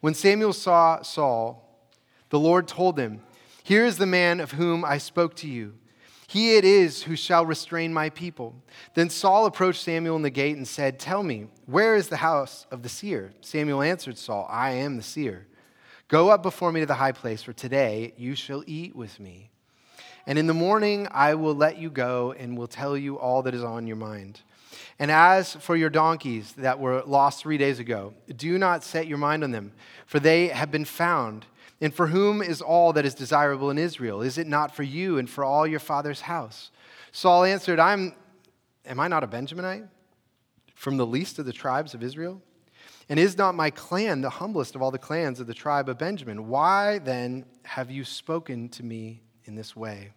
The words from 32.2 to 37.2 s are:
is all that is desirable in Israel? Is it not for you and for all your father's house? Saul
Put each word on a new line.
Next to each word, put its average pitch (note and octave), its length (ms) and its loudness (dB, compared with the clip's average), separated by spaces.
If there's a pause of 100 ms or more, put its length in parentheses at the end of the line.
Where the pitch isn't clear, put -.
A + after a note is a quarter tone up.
is E3 200 -4
all E3+ 320 4
that D3 120 4
is C3+ 80 0
desirable C#3+ 560 0
in C#3+ 80 -2
Israel? B2+ 440 -4
Is B2+ 160 -4
it E3 100 -6
not D3 260 0
for - 80 -8
you D#3 360 -2
and B2 120 -4
for C#3+ 140 -6
all C#3+ 240 2
your D#3 140 -4
father's D3 400 -6
house? C#3+ 500 -10 (400)
Saul F3+ 320 6